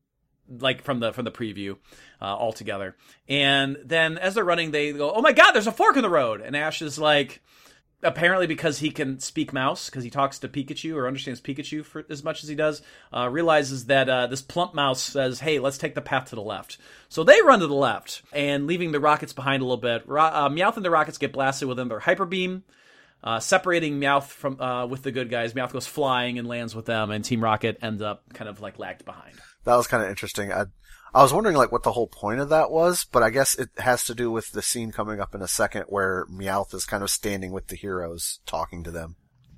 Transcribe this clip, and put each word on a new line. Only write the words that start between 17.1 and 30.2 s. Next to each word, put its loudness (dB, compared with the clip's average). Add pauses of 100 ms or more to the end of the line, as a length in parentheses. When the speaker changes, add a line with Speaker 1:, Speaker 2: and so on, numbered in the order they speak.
Speaker 1:
they 10
run 8
to 0
the 0
left, -2 (100)
and 0
leaving -2
the 0
Rockets 2
behind -2
a -2
little 0
bit, -2
Ro-, 2
uh, 2
Meowth 0
and -8
the 0
Rockets 2
get -2
blasted -2
within -4
their -6
Hyper 2
Beam, -4 (600)
uh, -2
separating 2
Meowth 4
from, -8
uh, -2
with -8
the -4
good -4
guys. -2
Meowth -4
goes -8
flying 0
and -8
lands -8
with -10
them, 0
and -4
Team 0
Rocket 2
ends -6
up -8 (100)
kind -12
of, -16
like, -14
lagged -12
behind. -18 (280)
Speaker 2:
That 6
was 4
kinda 2
interesting. -6